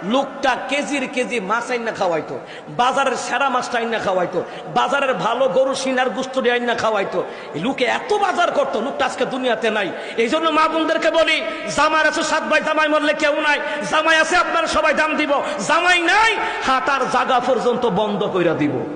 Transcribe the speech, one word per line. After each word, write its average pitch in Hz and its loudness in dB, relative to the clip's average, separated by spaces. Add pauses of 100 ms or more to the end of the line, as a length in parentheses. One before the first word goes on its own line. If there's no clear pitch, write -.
লোকটা 254 0 (140)
কেজির 277 -2
কেজি 240 -2
মাছ 220 -4
আইনা 233 -4
খাওয়াইতো, 156 -2 (300)
বাজারের 254 0
সেরা 262 -2
মাছটা 247 -2
আইনা 226 -2
খাওয়াইতো, 185 0 (320)
বাজারের 262 2
ভালো 233 0
গরু 262 2
সিনার 254 0
গুস্ত 262 -4
দিয়ে 240 2
আইনা 240 0
খাওয়াইতো। 196 0 (300)
এই 151 -6
লোকে 247 -2
এত - 0
বাজার 359 2
করতো, 269 0
লোকটা 269 -2
আজকে 247 -2
দুনিয়াতে 240 -2
নাই। 208 -2 (260)
এই 226 0
জন্য 320 2
মা 311 2
বোনদেরকে 320 0
বলি, 311 2 (340)
জামাই 311 2
আছে, 294 0
সাত 311 0
ভাই 294 2
জামাই 311 0
মরলে 294 2
কেউ 294 0
নাই, 294 2 (300)
জামাই 311 2
আছে 320 2
আপনারা 330 2
সবাই 302 2
দাম 311 2
দিব, 277 2 (260)
জামাই 349 4
নাই 415 4 (280)
হাঁটার 262 0
জায়গা 254 2
পর্যন্ত 240 2
বন্ধ 208 0
কইরা 175 2
দিব। 135 0 (100)